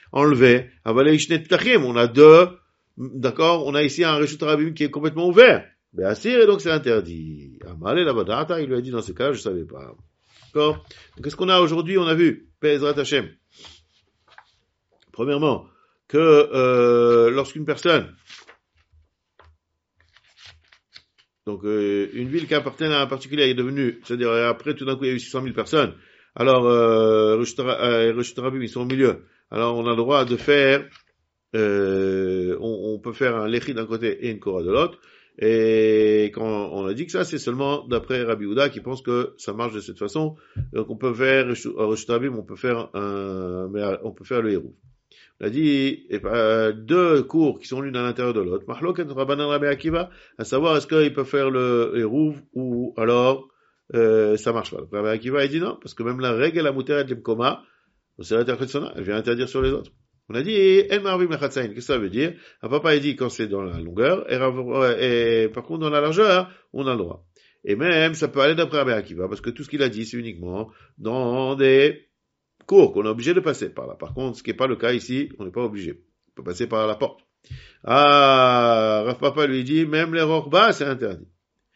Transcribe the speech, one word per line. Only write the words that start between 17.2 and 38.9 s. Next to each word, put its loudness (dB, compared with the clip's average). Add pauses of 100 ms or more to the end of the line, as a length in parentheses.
lorsqu'une -4
personne, 0 (3250)
donc, -10
euh, 0
une -8
ville -4
qui -2
appartenait -2
à 0
un 0
particulier -4
est 2
devenue, -2
c'est-à-dire -2
après 0
tout -12
d'un -2
coup -8
il 0
y 0
a -4
eu -6
six -14
cent -6
mille -10
personnes, 0 (420)
alors, 4
euh, 4
Reshut -4
Ra-, -2
euh, 2
Reshut -6
Rabim, -4
ils -8
sont -8
au -6
milieu. 2 (260)
Alors -2
on -4
a 0
le 0
droit 2
de -2
faire, 2 (680)
euh, 0
on, -6
on -10
peut -12
faire -2
un -4
Lechi -4
d'un -6
côté -6
et -4
une -10
Kora -6
de -4
l'autre. 0 (400)
Et 2
quand -6
on -6
a -4
dit -8
que -16
ça, -2
c'est -8
seulement -4
d'après -4
Rabbi -4
Houda 0
qui -14
pense -10